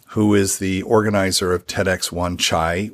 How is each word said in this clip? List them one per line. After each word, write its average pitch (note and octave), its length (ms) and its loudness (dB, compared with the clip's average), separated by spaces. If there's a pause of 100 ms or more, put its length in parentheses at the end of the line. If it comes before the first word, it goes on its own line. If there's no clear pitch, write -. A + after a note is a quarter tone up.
who G#2+ 280 2
is G2 260 2
the F#2+ 240 -2
organizer G2+ 680 2
of F2 140 -2
ted F#2+ 220 -2
X F#2 220 -2
Wan F2 280 -4
Chai. F2 560 -2